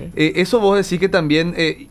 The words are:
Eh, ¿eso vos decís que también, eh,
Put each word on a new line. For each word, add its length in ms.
Eh, 220
¿eso 220
vos 160
decís 240
que 80
también, 480
eh, 360